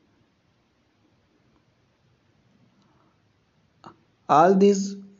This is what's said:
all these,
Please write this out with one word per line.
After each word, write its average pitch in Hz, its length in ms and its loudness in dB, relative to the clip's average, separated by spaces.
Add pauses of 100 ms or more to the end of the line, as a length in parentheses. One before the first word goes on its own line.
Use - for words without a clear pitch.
(4000)
all 156 240 2
these, 196 420 0 (240)